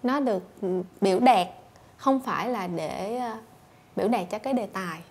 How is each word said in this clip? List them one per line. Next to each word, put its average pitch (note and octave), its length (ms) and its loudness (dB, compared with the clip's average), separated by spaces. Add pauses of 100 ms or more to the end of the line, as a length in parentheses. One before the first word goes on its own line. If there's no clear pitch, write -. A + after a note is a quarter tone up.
nó B3+ 180 0
được, A3 220 0 (200)
ừ, F#3 200 0 (180)
biểu F#3 200 4
đạt, A3+ 260 6 (500)
không C4+ 240 2
phải G3 280 -4
là G#3+ 180 -4
để, F3+ 520 -4
ờ, A#3 180 -6 (600)
biểu G3 120 2
đạt G3 220 0
cho G#3+ 80 -4
cái C4+ 140 -4
đề A#3+ 140 0
tài. F3 340 -8 (100)